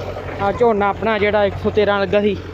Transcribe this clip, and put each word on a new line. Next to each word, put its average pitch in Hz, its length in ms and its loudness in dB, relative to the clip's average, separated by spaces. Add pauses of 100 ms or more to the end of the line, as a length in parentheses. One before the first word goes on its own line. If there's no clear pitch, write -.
(400)
ਆਹ 202 120 0
ਝੋਨਾ 202 360 2
ਆਪਣਾ 202 300 -2
ਜਿਹੜਾ 208 260 2
ਇੱਕ 196 180 0
ਸੌ 208 80 0
ਤੇਰਾਂ 202 300 2
ਲੱਗਾ 196 200 2
ਸੀ, 202 160 0 (180)